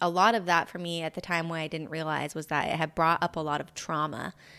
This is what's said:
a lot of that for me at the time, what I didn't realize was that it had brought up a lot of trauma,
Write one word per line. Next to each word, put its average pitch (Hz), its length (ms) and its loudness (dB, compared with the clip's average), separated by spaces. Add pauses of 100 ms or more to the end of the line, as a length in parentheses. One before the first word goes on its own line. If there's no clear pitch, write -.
a 175 80 2
lot 190 260 6
of 196 120 -2
that 170 200 4
for - 100 -12
me 170 260 -4
at 160 100 -4
the 175 80 -6
time, 165 260 -2
what 165 140 -2
I 156 80 -4
didn't 156 200 -6
realize 156 460 -2
was 156 120 -6
that 147 200 0
it - 80 0
had 160 200 -2
brought 165 280 4
up 170 140 -2
a - 20 -2
lot 147 220 0
of 160 120 -12
trauma, 151 600 -4 (260)